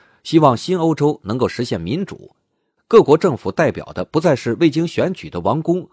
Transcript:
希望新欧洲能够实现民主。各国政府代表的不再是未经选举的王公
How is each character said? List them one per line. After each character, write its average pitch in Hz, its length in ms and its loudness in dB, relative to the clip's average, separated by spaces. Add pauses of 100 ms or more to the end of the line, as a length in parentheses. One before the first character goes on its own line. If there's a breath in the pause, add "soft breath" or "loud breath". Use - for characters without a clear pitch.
(220 soft breath)
希 160 160 0
望 143 160 6
新 175 240 -4
欧 160 160 0
洲 147 300 0
能 110 140 -4
够 113 100 0
实 123 160 -6
现 107 160 -6
民 123 240 -6
主。 - 260 -16 (560)
各 151 160 8
国 139 140 6
政 - 180 0
府 98 160 -6
代 131 220 0
表 - 220 -10
的 90 100 -6
不 - 160 -2
再 156 160 2
是 117 240 -4
未 165 80 4
经 160 180 0
选 156 280 -2
举 - 160 -14
的 90 100 -8
王 113 220 0
公 170 300 -2